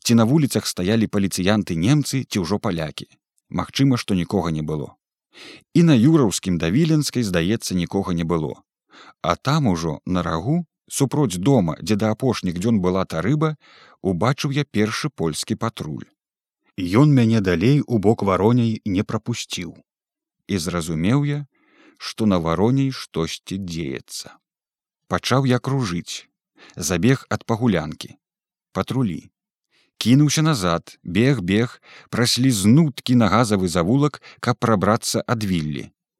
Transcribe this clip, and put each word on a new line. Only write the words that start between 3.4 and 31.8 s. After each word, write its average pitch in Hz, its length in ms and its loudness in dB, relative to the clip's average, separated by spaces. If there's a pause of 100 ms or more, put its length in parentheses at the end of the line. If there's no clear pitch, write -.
Магчыма, 131 520 0
што 101 160 -2
нікога 85 340 -2
не 78 140 -4
было. 76 320 -8 (760)
І 170 80 6
на 165 120 6
Юраўскім 113 640 4
да 82 120 -2
Віленскай, 151 520 0
здаецца, 95 520 -2
нікога 92 400 -2
не 85 100 -2
было. 80 380 -4 (600)
А 82 140 0
там 143 300 -2
ужо, 82 400 -2
на 90 160 -2
рагу, 95 420 -2 (260)
супроць 131 460 0
дома, 95 460 2
дзе 101 140 0
да 107 180 0
апошніх 95 440 -4
дзён 107 260 2
была 92 200 0
та 82 180 -6
рыба, 151 340 0 (460)
убачыў 143 540 -2
я 147 80 -2
першы 107 460 -2
польскі - 440 -4
патруль. 78 540 -8 (720)
Ён 113 360 4
мяне 113 260 4
далей 98 460 2
у 120 120 0
бок 104 240 2
Вароней 107 600 2
не 98 180 -2
прапусціў. - 720 -8 (720)
І 98 120 -2
зразумеў 85 680 -2
я, 147 220 -6 (520)
што - 280 -4
на 95 120 4
Вароней 110 520 0
штосьці - 680 -8
дзеецца. 82 800 -10 (680)
Пачаў 123 420 0
я 123 80 2
кружыць. 117 720 -6 (480)
Забег 90 520 0
ад - 160 -6
пагулянкі. 90 720 -4 (580)
Патрулі. 98 580 -4 (680)
Кінуўся 143 440 4
назад, 92 600 -2
бег, 113 400 0
бег, 104 400 -2 (280)